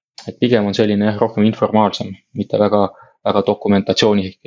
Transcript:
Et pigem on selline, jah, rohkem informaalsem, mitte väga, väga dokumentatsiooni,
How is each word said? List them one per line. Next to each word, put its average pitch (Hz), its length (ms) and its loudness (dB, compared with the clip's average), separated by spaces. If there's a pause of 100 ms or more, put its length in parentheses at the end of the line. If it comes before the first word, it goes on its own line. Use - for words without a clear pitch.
(180)
Et - 220 -16
pigem 117 260 2
on 101 80 -2
selline, 104 320 0
jah, 104 140 -2
rohkem 110 240 0
informaalsem, 107 680 0 (200)
mitte 107 240 -4
väga, 104 280 2 (400)
väga 101 200 0
dokumentatsiooni, 101 800 0 (220)